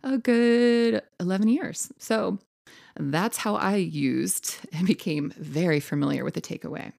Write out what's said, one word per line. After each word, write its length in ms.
a 160
good 800
eleven 280
years. 500
So 420
that's 420
how 180
I 220
used 800
and 140
became 520
very 420
familiar 440
with 120
the 60
takeaway. 580